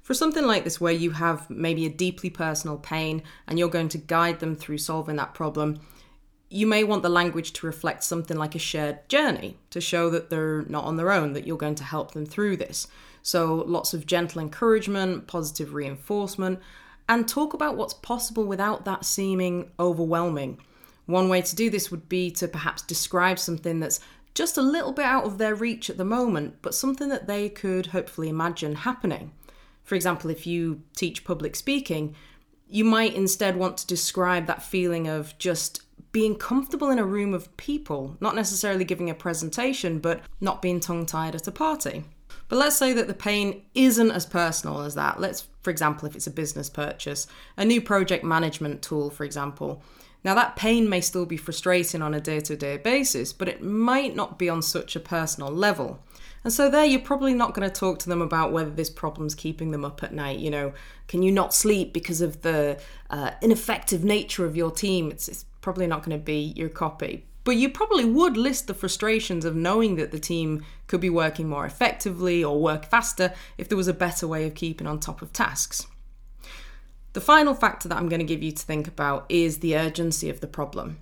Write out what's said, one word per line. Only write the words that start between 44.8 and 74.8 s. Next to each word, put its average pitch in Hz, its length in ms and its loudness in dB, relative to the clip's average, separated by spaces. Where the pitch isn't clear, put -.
as 147 140 -6
that. 147 240 0
Let's, - 280 -4
for - 80 -2
example, 151 380 0
if 147 80 -10
it's - 100 -6
a 156 60 -6
business 147 360 -6
purchase, - 600 -6
a 196 80 2
new 233 140 6
project 196 440 2
management 156 580 0
tool, 147 300 -2
for 147 120 -10
example. 143 600 -8
Now, 190 100 2
that 233 220 4
pain 220 340 4
may 180 100 4
still 175 280 -2
be 165 100 -6
frustrating 170 640 0
on 151 140 -2
a 151 40 0
day-to-day 147 580 -2
basis, 240 560 2
but 185 140 -4
it - 140 -6
might 240 540 2
not 202 240 -4
be 175 100 2
on 165 140 0
such - 320 -2
a 165 40 -4
personal 156 500 -4
level. 160 540 0
And 233 80 0
so 277 200 6
there, 302 140 8
you're 262 140 6
probably 269 360 2
not 240 180 2
gonna 196 160 0
talk 185 300 0
to 180 100 -6
them 170 120 2
about 165 300 2
whether 156 200 0
this 156 180 -2
problem's 151 460 -4
keeping 160 340 -4
them 147 160 -4
up 143 160 -8
at 139 120 -8
night. 139 260 -4
You 156 100 -2
know, 143 240 -2
can 175 140 0
you 190 100 6
not 196 220 4
sleep 208 400 2
because 170 280 -2
of 160 200 -2
the, 147 380 2
uh, 147 200 -2
ineffective 220 600 2
nature 208 420 2
of 156 100 -2
your 165 160 2
team? 175 400 0
It's, - 160 -8
it's - 180 -12
probably 185 240 -2
not 156 180 -2
gonna 160 140 -2
be 151 380 -2
your 160 140 -4
copy. - 560 -6
But 247 100 4
you 262 140 4
probably 381 360 2
would 262 320 6
list 262 300 0
the 202 60 -6
frustrations 196 720 0
of 160 120 -2
knowing 190 400 4
that 151 160 -2
the 156 80 -6
team 156 440 -2
could 180 120 2
be 185 100 2
working 160 380 2
more 147 180 -2
effectively 180 800 0
or 147 180 2
work 156 240 2
faster 196 480 2
if 185 120 -8
there 208 80 2
was 180 100 2
a 185 60 2
better 175 340 -2
way 160 180 -2
of 156 80 -4
keeping 160 320 -6